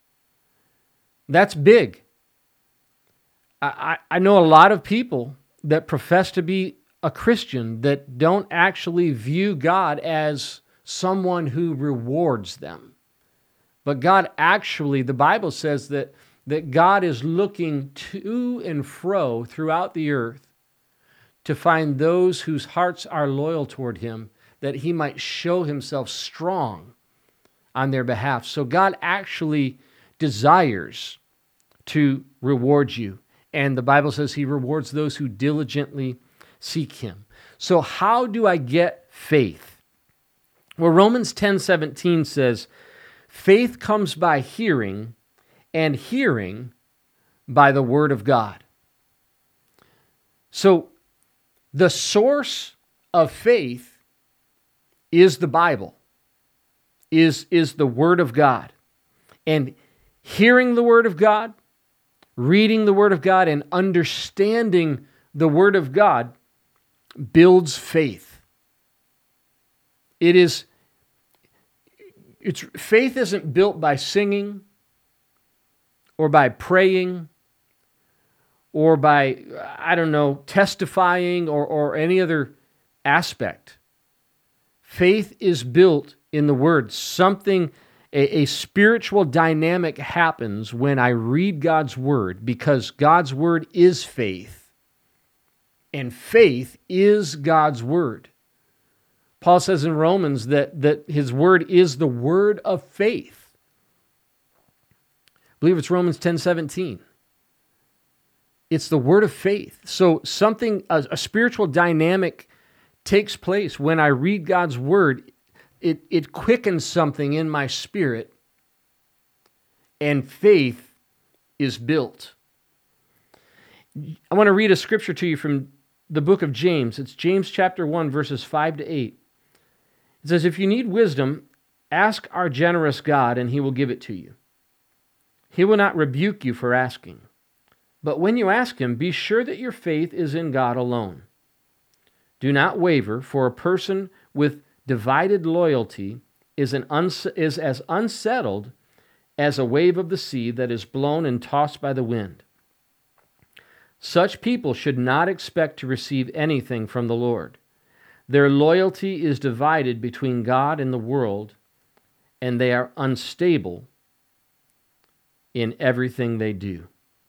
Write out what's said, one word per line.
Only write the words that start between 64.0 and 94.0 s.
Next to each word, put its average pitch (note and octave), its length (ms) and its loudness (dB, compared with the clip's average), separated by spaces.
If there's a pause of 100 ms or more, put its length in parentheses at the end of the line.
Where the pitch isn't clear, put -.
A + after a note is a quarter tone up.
the D#3 140 2
word F#3 260 4
of D3+ 160 0
God C3+ 440 2 (1000)
builds F3 460 6
faith. - 640 -4 (1800)
It F3 160 6
is F3+ 300 4 (1800)
it's, - 220 -8 (120)
faith B3 400 0
isn't E3+ 380 -4
built F#3+ 260 2
by D3 160 0
singing G3+ 640 -4 (1600)
or D#3 100 2
by C#3+ 200 6
praying F#3 800 0 (1400)
or D#3 240 4
by, C#3+ 480 2 (340)
I E3 160 -2
don't E3 160 0
know, C#3+ 360 0
testifying F3+ 1040 0
or, D3 160 -2
or D3 300 -2
any F3 260 0
other D#3 340 -2 (500)
aspect. - 720 -2 (1040)
Faith F#3 600 0
is F3 220 0
built D3 540 2 (160)
in D3 140 0
the C#3+ 80 4
Word. C3+ 360 2
Something, F#3 800 0 (420)
a, C#3 260 0
a D3 80 4
spiritual G3+ 800 2
dynamic D#3+ 760 0
happens A#2+ 760 -4
when C3+ 240 0
I B2 100 4
read C3+ 520 0
God's D#3 360 0
Word, A2+ 480 -2
because B2 460 -2
God's D3+ 420 2
Word E3 400 -2
is F3 320 4